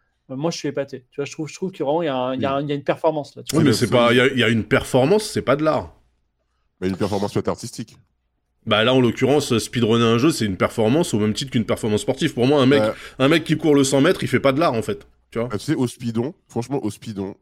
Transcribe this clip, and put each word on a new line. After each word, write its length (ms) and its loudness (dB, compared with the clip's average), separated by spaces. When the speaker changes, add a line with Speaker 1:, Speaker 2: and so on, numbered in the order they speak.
Speaker 1:
euh, 60 -10
moi, 140 -2
je 60 -10
suis 120 -6
épaté. 420 -8
Tu 60 -16
vois, 100 -6
je 60 -14
trouve, 160 -10
je 60 -16
trouve 160 -8
que 140 -8
vraiment, 180 0
il 40 -4
y 20 -2
a 80 -2
un, 180 -4
il 60 -6
y 60 -2
a 100 -2
Speaker 2:
Oui. 60 -2
Speaker 1:
un, 40 -6
il 40 -6
y 20 -2
a 40 -2
une 80 -10
performance 520 -2
là, 60 -16
tu 120 -8
Speaker 2:
Oui, 80 4
Speaker 1:
vois. 60 4
Speaker 2:
mais 60 4
Speaker 3:
C'est 120 -2
Speaker 2:
c'est 60 -2
Speaker 3:
le 60 4
Speaker 2:
pas, 100 6
Speaker 3:
fun. 60 4
Speaker 2:
il 20 6
y 40 6
a, 80 4
il 100 0
y 60 2
a 40 4
une 160 2
performance, 600 2
c'est 180 -6
pas 140 2
de 80 -2
l'art. 300 -2
Speaker 3:
Mais 80 0
une 80 0
performance 380 -2
peut 60 2
être 80 -4
artistique. 480 -8
Speaker 2:
Bah 180 2
là, 80 2
en 80 4
l'occurrence, 540 2
euh, 40 2
speedrunner 460 0
un 140 4
jeu, 120 4
c'est 140 -4
une 140 -4
performance 560 0
au 40 0
même 140 0
titre 180 -6
qu'une 140 0
performance 380 -2
sportive. 320 -2
Pour 120 2
moi, 140 4
un 60 4
mec, 160 4
Speaker 3:
Ouais. 100 0
Speaker 2:
un 100 2
mec 160 2
qui 120 0
court 180 2
le 100 4
cent 180 2
mètres, 200 2
il 60 -4
fait 100 0
pas 140 2
de 80 -2
l'art, 140 2
en 80 -2
fait. 240 -8
Tu 80 -6
vois ? 120 -4
Speaker 3:
Ah, 60 -6
tu 80 -8
sais, 100 0
au 120 0
speedon, 480 -4
franchement, 380 -6
au 60 -2
speedon, 520 -10